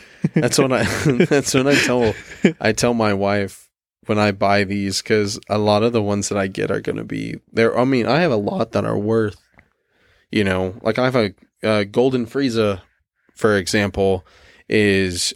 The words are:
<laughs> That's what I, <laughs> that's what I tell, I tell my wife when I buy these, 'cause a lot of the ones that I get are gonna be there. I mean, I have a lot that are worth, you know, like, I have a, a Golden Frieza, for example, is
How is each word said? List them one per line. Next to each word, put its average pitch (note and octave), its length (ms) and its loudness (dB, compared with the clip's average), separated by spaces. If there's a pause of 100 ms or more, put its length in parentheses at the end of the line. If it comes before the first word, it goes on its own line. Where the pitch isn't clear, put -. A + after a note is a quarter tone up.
(160)
<laughs> - 180 -4
That's C3+ 240 0
what C3+ 160 2
I, A2 100 2
<laughs> C3+ 420 0
that's C#3+ 280 0
what C3+ 140 2
I C#3+ 80 4
tell, B2 380 0 (480)
I A2 100 2
tell A#2+ 220 0
my A2 200 0
wife G2+ 560 -2 (360)
when G#2+ 120 -2
I G#2 140 2
buy G2+ 320 2
these, G2 380 -4
'cause G#2 360 -2 (120)
a G#2 80 -2
lot G#2 260 2
of A#2+ 80 2
the A#2 100 0
ones G2+ 280 -2
that G#2 80 -2
I F#2+ 100 0
get G2+ 240 -4
are G#2 80 -4
gonna - 240 -6
be A2 320 -8 (160)
there. - 260 2
I A#2+ 60 2
mean, B2+ 220 2
I A#2+ 160 2
have F3 100 2
a A#2+ 60 0
lot G#2 340 -4
that G#2 140 -2
are A2 120 -2
worth, G#2+ 380 -2 (960)
you G#2+ 140 0
know, F#2 360 -2
like, A2 160 -2
I B2 80 0
have B2+ 100 0
a, G#2+ 180 0 (280)
a G#2+ 240 0
Golden A#2+ 400 0
Frieza, A2+ 560 -2 (520)
for G#2+ 240 2
example, G2 680 0 (440)
is F#2+ 680 2